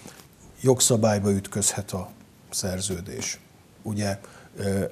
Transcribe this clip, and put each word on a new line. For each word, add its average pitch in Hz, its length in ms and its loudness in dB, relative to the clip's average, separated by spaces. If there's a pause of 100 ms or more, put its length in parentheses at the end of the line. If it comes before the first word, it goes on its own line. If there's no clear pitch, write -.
(600)
Jogszabályba 107 680 4
ütközhet 98 600 0
a 92 180 -6 (400)
szerződés. 180 880 -4 (420)
Ugye, 101 380 -2 (380)
ö, 98 340 0